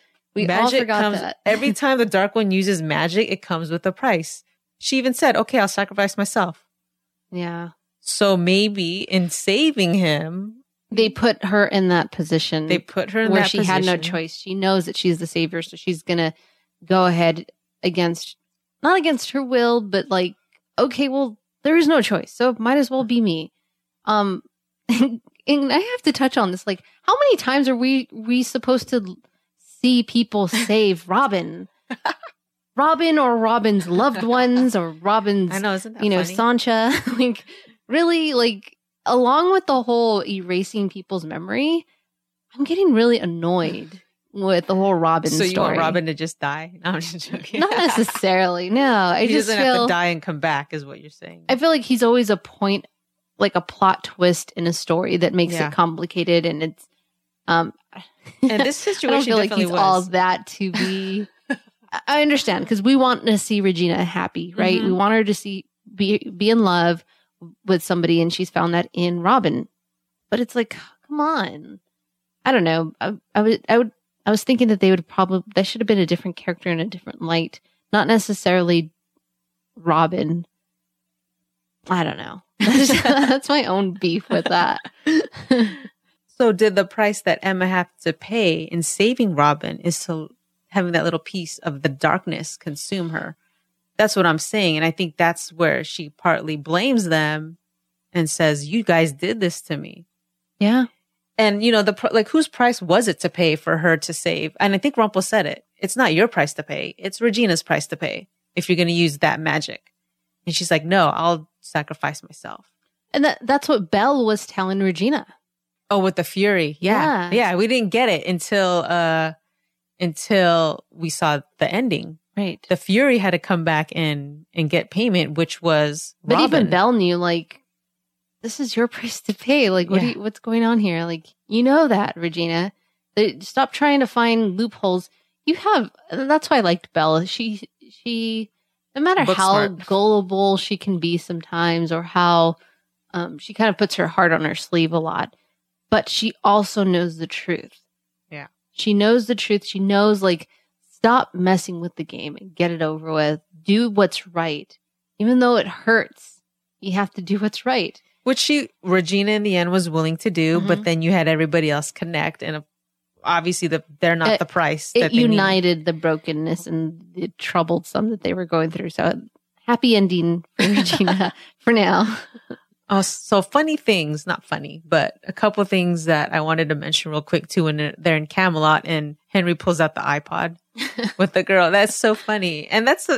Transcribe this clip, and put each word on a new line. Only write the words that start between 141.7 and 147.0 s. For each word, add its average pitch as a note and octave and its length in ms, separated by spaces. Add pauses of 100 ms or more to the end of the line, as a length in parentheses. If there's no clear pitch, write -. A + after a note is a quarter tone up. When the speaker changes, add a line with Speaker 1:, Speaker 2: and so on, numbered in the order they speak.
Speaker 1:
or E3 100
how, E3+ 540 (560)
um, F3 260
she - 140
kind A3 160
of G3 80
puts - 180
her E3+ 140
heart E3+ 240
on D#3 100
her D3+ 120
sleeve E3 360
a E3+ 80
lot, - 380 (520)
but - 200
she - 240 (100)
also G3+ 400
knows F3 320